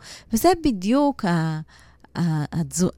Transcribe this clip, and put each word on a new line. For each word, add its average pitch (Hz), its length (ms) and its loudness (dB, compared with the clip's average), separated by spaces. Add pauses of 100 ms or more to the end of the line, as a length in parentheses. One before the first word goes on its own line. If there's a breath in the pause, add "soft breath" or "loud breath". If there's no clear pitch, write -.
(320 loud breath)
וזה 226 160 4 (160)
בדיוק 262 600 2
ה-, 160 360 0 (580 soft breath)
ה-, 156 340 0
התזו-, 165 460 0